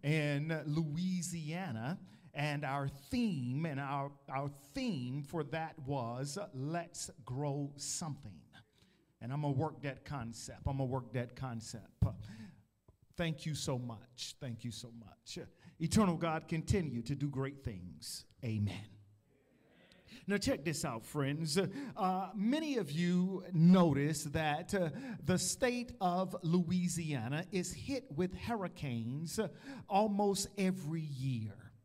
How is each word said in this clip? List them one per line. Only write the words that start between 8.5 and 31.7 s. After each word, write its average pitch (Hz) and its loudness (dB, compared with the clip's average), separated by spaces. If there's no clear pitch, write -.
And 117 -4
I'm 147 -2
gonna 143 2
work 151 0
that 135 -6
concept. 117 -8
I'm 139 0
gonna 135 2
work 127 -2
that 123 -4
concept. 113 -2
Thank 165 0
you 156 -2
so 135 -2
much. - -10
Thank 120 -8
you 123 -4
so 117 -12
much. - -14
Eternal 175 6
God, 160 0
continue 160 2
to 139 -2
do 143 -2
great 139 -4
things. - -10
Amen. 104 0
Now 202 2
check 196 2
this 156 0
out, 117 -2
friends. 147 2
Uh, 185 2
many 262 2
of 156 0
you 180 2
notice 160 8
that, 156 0
uh, 175 2
the 185 4
state 247 0
of 185 2
Louisiana 165 2
is 180 0
hit - -4
with 180 0
hurricanes, 156 -2
uh, 214 2
almost 202 4
every 165 0
year. 127 -4